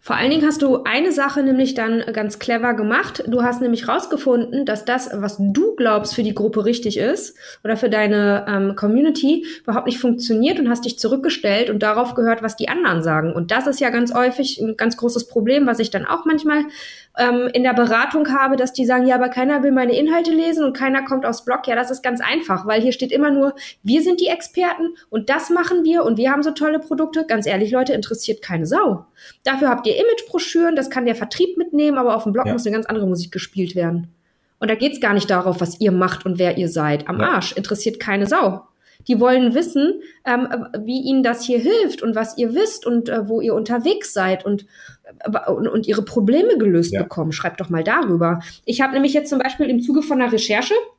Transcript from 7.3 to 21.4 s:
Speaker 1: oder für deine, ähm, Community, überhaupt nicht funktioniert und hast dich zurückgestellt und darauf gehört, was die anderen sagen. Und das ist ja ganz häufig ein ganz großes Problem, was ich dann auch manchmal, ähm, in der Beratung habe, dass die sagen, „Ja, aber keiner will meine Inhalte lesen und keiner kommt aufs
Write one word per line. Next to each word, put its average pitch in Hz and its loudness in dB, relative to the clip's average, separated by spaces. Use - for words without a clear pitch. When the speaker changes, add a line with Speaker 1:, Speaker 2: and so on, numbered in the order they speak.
Speaker 1:
oder 220 -2
für 220 0
deine, 208 2
ähm, 196 0
Community, 285 2
überhaupt 240 -2
nicht 247 -4
funktioniert 240 2
und 254 0
hast 240 -2
dich 240 -8
zurückgestellt 240 0
und 208 0
darauf 220 0
gehört, 226 0
was 220 -6
die - -4
anderen 233 0
sagen. 160 0
Und 170 -4
das 254 0
ist 277 0
ja 254 2
ganz 240 0
häufig 254 0
ein 220 -4
ganz 233 0
großes 233 -4
Problem, 254 2
was 233 0
ich 226 0
dann 190 -4
auch - -4
manchmal, 302 2
ähm, 247 2
in 247 0
der 247 2
Beratung 247 2
habe, 269 2
dass 254 0
die 254 -2
sagen, 254 4
„Ja, 254 4
aber 247 2
keiner 262 0
will 285 4
meine 247 2
Inhalte 330 2
lesen 320 2
und 269 0
keiner 269 0
kommt 269 -4
aufs 226 -4